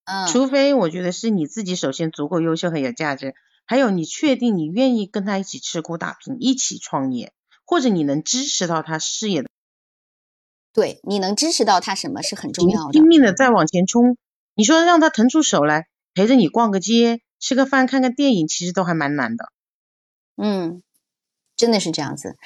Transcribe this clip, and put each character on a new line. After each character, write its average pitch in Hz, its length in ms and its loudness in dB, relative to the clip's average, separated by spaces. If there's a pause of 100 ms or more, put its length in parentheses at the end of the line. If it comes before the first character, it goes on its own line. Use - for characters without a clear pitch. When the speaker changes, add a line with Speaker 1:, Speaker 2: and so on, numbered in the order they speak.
Speaker 1:
嗯。 190 220 -6
Speaker 2:
除 254 200 2
非 277 260 2
我 208 160 2
觉 175 120 -6
得 180 100 -2
是 226 180 -4
你 185 160 0
自 214 180 -8
己 180 120 -4
首 151 160 -4
先 160 200 -4
足 147 160 -6
够 170 140 -2
优 165 140 0
秀 170 160 -4
很 160 100 -2
有 127 100 -2
价 143 240 -4
值， 135 200 -10 (300)
还 233 120 -2
有 254 140 2
你 180 120 -2
确 269 320 -2
定 220 220 0
你 156 80 -2
愿 240 320 0
意 208 80 -4
跟 196 200 -6
他 202 120 -4
一 196 60 -6
起 - 160 -14
吃 - 220 -8
苦 165 160 -10
打 90 160 -8
拼， - 260 -12
一 262 160 0
起 - 240 -6
创 135 340 -6
业， 117 200 -10 (320)
或 349 140 0
者 262 80 0
你 180 160 0
能 143 200 -2
支 262 220 -4
持 214 220 -4
到 160 140 -2
他 156 180 -6
事 - 300 -6
业 165 120 0
的。 - 80 -10 (1200)
Speaker 1:
对， 175 300 -2
你 202 160 -4
能 190 160 -2
支 311 160 -2
持 247 140 0
到 196 140 4
他 190 160 -6
什 170 140 -8
么 131 120 -8
是 - 140 -8
很 - 160 -10
重 175 180 2
要 160 140 0
的。 151 40 -10
Speaker 2:
你 - 60 -10
拼 311 140 8
命 330 140 8
地 208 120 6
再 262 160 4
往 196 180 4
前 180 180 0
冲， 240 320 2 (360)
你 214 100 2
说 320 200 4
让 349 160 4
他 311 100 4
腾 233 180 2
出 311 140 2
手 180 220 2
来 151 240 0 (260)
陪 196 140 2
着 262 80 6
你 220 120 6
逛 226 240 0
个 190 80 0
街、 233 420 2 (180)
吃 - 140 -4
个 269 120 2
饭、 269 200 2
看 262 160 0
看 254 120 0
电 277 200 2
影， 160 140 0
其 - 180 -6
实 180 60 -4
都 185 140 -2
还 175 80 0
蛮 147 220 -2
难 117 200 -4
的。 - 160 -12 (840)
Speaker 1:
嗯， 185 440 -4 (760)
真 233 120 2
的 220 120 2
是 170 100 -4
这 156 100 -4
样 143 140 -8
子。 143 300 -14